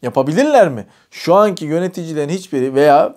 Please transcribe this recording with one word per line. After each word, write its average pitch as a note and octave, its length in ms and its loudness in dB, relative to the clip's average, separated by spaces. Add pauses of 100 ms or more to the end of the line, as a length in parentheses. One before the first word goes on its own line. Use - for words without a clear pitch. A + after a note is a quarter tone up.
Yapabilirler E3+ 680 2
mi? A2+ 180 -12 (240)
Şu - 240 0
anki G3 300 0
yöneticilerin D#3+ 640 -6
hiçbiri C3+ 460 -6
veya D3 420 4